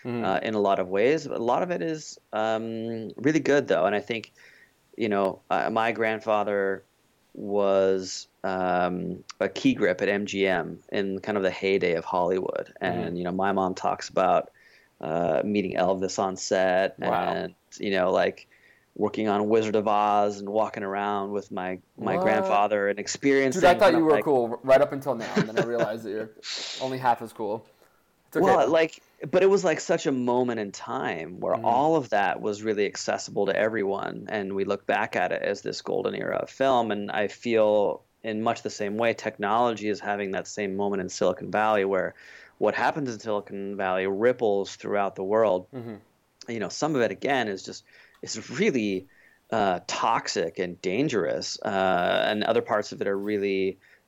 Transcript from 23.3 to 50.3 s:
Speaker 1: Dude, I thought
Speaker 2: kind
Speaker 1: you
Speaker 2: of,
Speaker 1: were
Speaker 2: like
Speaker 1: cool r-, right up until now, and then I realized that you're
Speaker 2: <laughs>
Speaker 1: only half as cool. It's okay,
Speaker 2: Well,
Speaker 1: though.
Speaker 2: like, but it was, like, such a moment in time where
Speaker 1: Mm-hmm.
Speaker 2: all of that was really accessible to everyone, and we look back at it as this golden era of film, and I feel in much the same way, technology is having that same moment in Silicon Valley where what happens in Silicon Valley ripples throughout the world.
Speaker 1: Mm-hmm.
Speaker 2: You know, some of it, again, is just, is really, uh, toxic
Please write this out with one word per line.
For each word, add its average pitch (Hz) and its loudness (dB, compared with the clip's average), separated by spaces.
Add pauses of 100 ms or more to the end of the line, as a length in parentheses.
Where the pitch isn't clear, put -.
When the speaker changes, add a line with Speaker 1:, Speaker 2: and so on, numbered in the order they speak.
Speaker 1:
Dude, 180 8
I - 8
thought - 4 (120)
Speaker 2:
kind 160 4
Speaker 1:
you 165 4
Speaker 2:
of, 160 4
Speaker 1:
were 156 6
Speaker 2:
like - 4
Speaker 1:
cool 123 2
r-, 120 -8
right 135 8
up 143 2
until 135 -2
now, 110 -8
and 180 0
then - -4
I 156 4
realized 117 -2
that 101 -8
you're 107 -6 (260)
Speaker 2:
<laughs> - -10
Speaker 1:
only 131 -4
half 120 2
as 110 -12
cool. 110 -6 (640)
It's - -6
okay, 165 4
Speaker 2:
Well, - 6
Speaker 1:
though. 135 2
Speaker 2:
like, 165 2 (280)
but 180 4
it 196 8
was, 190 6
like, 160 2
such 165 0
a 151 2
moment 123 2
in 101 -6
time 107 -6
where 92 0
Speaker 1:
Mm-hmm. 113 -2
Speaker 2:
all 143 4
of 131 -2
that 95 2
was 104 -4
really 104 0
accessible 101 -2
to 95 0
everyone, 101 -2
and 98 -4
we 98 0
look 101 -4
back 104 0
at 90 0
it - -2
as 101 -2
this 104 -6
golden 95 -2
era - -4
of - -4
film, 123 0
and 101 -4
I 101 -2
feel 107 2 (200)
in 110 -4
much 117 0
the 104 -6
same 104 -6
way, 117 2
technology 107 0
is 98 -2
having 101 -4
that 90 -6
same 98 -6
moment 101 -2
in 92 -4
Silicon 98 0
Valley 104 2
where 98 -2 (440)
what 104 2
happens 135 -2
in 104 -10
Silicon 101 -6
Valley 95 0
ripples 104 0
throughout 101 -2
the 98 -6
world. 98 2
Speaker 1:
Mm-hmm. 117 -12 (540)
Speaker 2:
You 117 -6
know, 92 -4
some 151 -4
of 127 2
it, 107 4
again, 117 -2
is 95 -6
just, - -14 (380)
is - -10 (120)
really, 110 0 (420)
uh, 98 0
toxic - -2